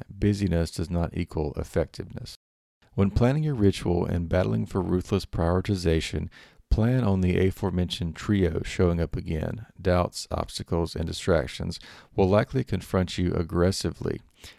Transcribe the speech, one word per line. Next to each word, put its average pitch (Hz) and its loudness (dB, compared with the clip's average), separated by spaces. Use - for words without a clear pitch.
Busyness 98 0
does - -4
not 85 0
equal 80 -4
effectiveness. - -6
When 98 2
planning 135 2
your 151 -2
ritual 90 2
and 87 -2
battling 104 0
for 95 -4
ruthless 90 0
prioritization, 87 0
plan 120 2
on 98 4
the 90 4
aforementioned 87 -2
trio 95 2
showing 85 2
up - -4
again. 85 -4
Doubts, 90 0
obstacles, 85 -4
and 82 -4
distractions 85 -2
will 98 4
likely 98 2
confront 92 -2
you 87 0
aggressively. 85 0